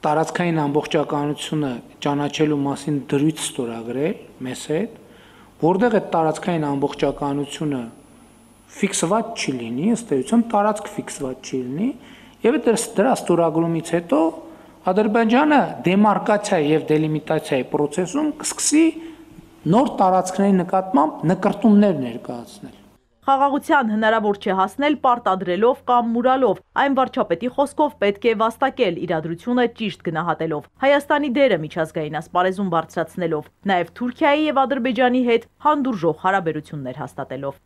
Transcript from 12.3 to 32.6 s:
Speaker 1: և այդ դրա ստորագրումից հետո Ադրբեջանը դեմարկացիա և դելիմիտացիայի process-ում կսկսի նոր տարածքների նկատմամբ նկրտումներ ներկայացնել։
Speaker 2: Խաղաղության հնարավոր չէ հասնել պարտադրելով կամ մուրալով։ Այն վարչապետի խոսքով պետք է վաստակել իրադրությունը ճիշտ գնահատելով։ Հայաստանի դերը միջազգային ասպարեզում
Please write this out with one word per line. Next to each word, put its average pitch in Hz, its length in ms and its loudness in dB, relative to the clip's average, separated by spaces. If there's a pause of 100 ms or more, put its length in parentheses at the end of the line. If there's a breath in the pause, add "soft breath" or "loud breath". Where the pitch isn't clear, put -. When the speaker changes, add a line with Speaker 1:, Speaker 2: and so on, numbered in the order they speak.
Speaker 1:
և 262 200 2
այդ 240 120 2 (240)
դրա 233 240 4
ստորագրումից 165 800 0
հետո 269 260 2 (680 loud breath)
Ադրբեջանը 233 720 4 (220)
դեմարկացիա 202 800 2
և 151 300 2
դելիմիտացիայի 151 800 -2
process-ում 180 640 -2
կսկսի - 440 2 (840 loud breath)
նոր 220 320 4
տարածքների 185 640 2
նկատմամբ 190 640 0
նկրտումներ 196 800 4
ներկայացնել։ - 720 -14 (460)
Speaker 2:
Խաղաղության 269 680 2
հնարավոր 214 480 2
չէ 196 160 -2
հասնել 262 400 0
պարտադրելով 208 840 0
կամ 240 260 2
մուրալով։ 247 520 2 (120)
Այն 277 240 2
վարչապետի 247 540 0
խոսքով 277 460 0
պետք 202 280 0
է 233 80 4
վաստակել 226 640 0
իրադրությունը 170 720 -2
ճիշտ 220 320 -8
գնահատելով։ 160 640 -4 (120)
Հայաստանի 285 540 2
դերը 233 300 4
միջազգային 156 560 -4
ասպարեզում 180 560 -2